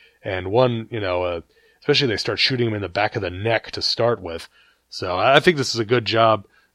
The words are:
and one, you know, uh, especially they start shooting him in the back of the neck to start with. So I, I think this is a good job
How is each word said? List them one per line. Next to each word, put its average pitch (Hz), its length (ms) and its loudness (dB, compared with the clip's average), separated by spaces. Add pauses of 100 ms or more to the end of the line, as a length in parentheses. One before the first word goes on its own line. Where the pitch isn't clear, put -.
(220)
and 95 280 -6
one, 117 400 0
you 113 100 -8
know, 90 220 -2
uh, 85 180 -4 (400)
especially 139 280 0
they 101 80 -2
start 101 240 -4
shooting 120 280 0
him 107 60 -4
in 101 80 -6
the 92 60 -6
back 101 260 0
of 107 80 -4
the 87 80 -6
neck 107 400 -4
to 98 120 -8
start 117 380 0
with. 85 280 -10 (420)
So 90 260 -6
I, 123 200 4
I 160 40 8
think 170 160 4
this 131 180 -2
is 117 60 -2
a 110 60 -2
good 120 180 2
job 110 400 4 (300)